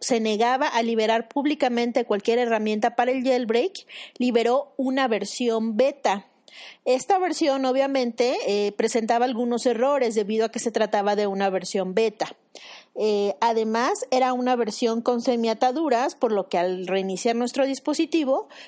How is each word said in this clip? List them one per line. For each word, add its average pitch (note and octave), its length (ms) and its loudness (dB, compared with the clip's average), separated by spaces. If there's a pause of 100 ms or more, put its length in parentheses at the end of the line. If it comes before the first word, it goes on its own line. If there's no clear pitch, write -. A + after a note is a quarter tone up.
se A#3 180 0
negaba A#3 480 0
a A#3 140 0
liberar A3+ 480 0
públicamente A#3+ 760 0
cualquier A3+ 340 0
herramienta A3+ 560 0
para B3 160 2
el C4 120 -2
jailbreak, B3 640 0 (320)
liberó B3 580 2
una C4 320 0
versión A3 680 -2
beta. A#3+ 480 0 (600)
Esta B3+ 340 2
versión, D4 460 0
obviamente, B3+ 720 0 (120)
eh, G3+ 240 0
presentaba A3+ 540 0
algunos A#3+ 400 -2
errores B3 500 2
debido A3 300 0
a A3 40 -2
que A3+ 100 -8
se A#3 120 -2
trataba G#3 440 0
de G#3 120 0
una G3 240 0
versión F#3 420 -4
beta. A3 420 0 (600)
Eh, G3+ 440 0
además, A3+ 680 0
era B3+ 240 2
una B3 220 0
versión A3+ 460 0
con A#3+ 200 0
semiataduras, B3 920 0
por A#3+ 160 0
lo G3 180 0
que F#3+ 80 -2
al F3+ 300 -2
reiniciar F#3+ 480 -2
nuestro B3 300 0
dispositivo D4 840 -2 (180)